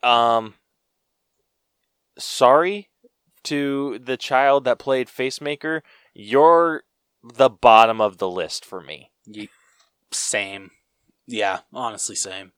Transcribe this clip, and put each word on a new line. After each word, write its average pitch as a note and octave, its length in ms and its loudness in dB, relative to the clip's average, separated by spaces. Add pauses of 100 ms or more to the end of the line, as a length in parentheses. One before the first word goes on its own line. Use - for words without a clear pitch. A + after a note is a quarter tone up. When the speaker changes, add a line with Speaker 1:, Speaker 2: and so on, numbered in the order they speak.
Speaker 1:
Um, A#2 520 0 (1600)
sorry E3+ 720 0 (540)
to C#3 560 -6
the B2+ 180 -8
child C#3 480 0
that B2 140 -2
played C3 280 -4
Facemaker. D3 720 -8 (320)
You're D#3 720 2 (400)
the B2 260 2
bottom A2+ 520 6
of G2 160 -2
the F#2+ 120 -4
list F2+ 360 -10
for F#2 160 -18
me. C#2+ 300 -20 (140)
Speaker 2:
Ye-, G#2 240 -18 (640)
same. G2+ 600 -8 (540)
Yeah, G2+ 340 -4 (140)
honestly, A2 420 -10
same. F#2+ 420 -12